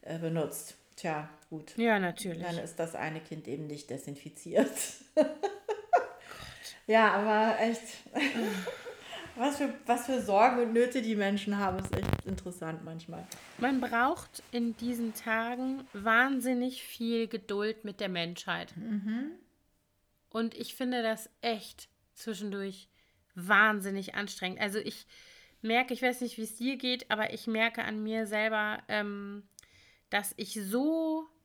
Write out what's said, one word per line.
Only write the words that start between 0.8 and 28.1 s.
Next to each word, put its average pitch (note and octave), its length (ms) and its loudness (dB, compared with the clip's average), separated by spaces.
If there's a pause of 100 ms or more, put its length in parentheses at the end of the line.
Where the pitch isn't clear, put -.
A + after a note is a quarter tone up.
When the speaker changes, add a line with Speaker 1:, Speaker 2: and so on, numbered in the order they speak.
Speaker 1:
Tja, D#3 340 -4 (220)
gut. D#3 260 -12
Speaker 2:
Ja, A3+ 220 4
natürlich. F3 420 -2
Speaker 1:
Dann E3+ 160 -4
ist - 220 -8
das E3 160 -2
eine D#3 240 -4
Kind D#3 280 -12
eben C#3 200 -6
nicht D3 240 -12
desinfiziert. D#3 800 0 (260)
<laughs> - 180 -10
Speaker 2:
Gott. D#4 120 6 (1600)
Speaker 1:
Ja, A3 260 8
aber G#3+ 480 4
echt. A3+ 200 2 (320)
<laughs> D4 80 0 (1160)
Was C#4 200 0
für, C4+ 160 0 (120)
was B3 200 2
für B3+ 160 2
Sorgen A3 400 6
und A3+ 100 2
Nöte B3 300 4
die A3 160 0
Menschen G3+ 400 0
haben, F#3+ 220 0
ist G3 140 -4
echt - 320 4
interessant F3 600 -6
manchmal. E3 420 -10 (300)
Speaker 2:
Man B3+ 240 2
braucht B3 600 0 (120)
in A#3 240 0
diesen A#3 360 -2
Tagen B3 760 -2
wahnsinnig B3 920 4
viel A3+ 440 0
Geduld G#3 560 -4
mit G3+ 160 -10
der G3+ 80 -2
Menschheit. E3+ 680 -4
Speaker 1:
Mhm. A3 540 -2 (1000)
Speaker 2:
Und A3+ 260 -2
ich - 200 -10
finde B3+ 280 -2
das A3 260 -2 (120)
echt - 480 -4 (240)
zwischendurch G3 720 -8 (460)
wahnsinnig G3 840 4
anstrengend. F#3+ 460 -4
Also G#3 180 0
ich - 260 -6 (560)
merke, B3 320 2
ich A3+ 80 -4
weiß B3+ 200 2
nicht, A#3+ 160 -4
wie A3 60 -4
es A3 120 -8
dir B3+ 220 -2
geht, B3+ 340 -2
aber G#3+ 220 0
ich A3 120 -10
merke A3+ 380 0
an G#3+ 200 -4
mir A3 240 -2